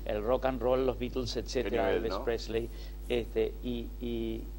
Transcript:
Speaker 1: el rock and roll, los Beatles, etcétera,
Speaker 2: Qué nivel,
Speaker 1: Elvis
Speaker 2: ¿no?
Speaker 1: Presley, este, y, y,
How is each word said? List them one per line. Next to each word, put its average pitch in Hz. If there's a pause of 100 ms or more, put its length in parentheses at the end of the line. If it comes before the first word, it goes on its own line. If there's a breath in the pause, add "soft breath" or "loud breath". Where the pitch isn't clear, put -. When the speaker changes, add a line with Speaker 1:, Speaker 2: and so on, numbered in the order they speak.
Speaker 1:
el 107
rock 123
and 131
roll, 127
los 123
Beatles, 123
etcétera, 113
Speaker 2:
Qué 113
nivel, 113
Speaker 1:
Elvis 90
Speaker 2:
¿no? 104
Speaker 1:
Presley, 117 (400 loud breath)
este, 110 (100)
y, 120 (120)
y, 113 (160)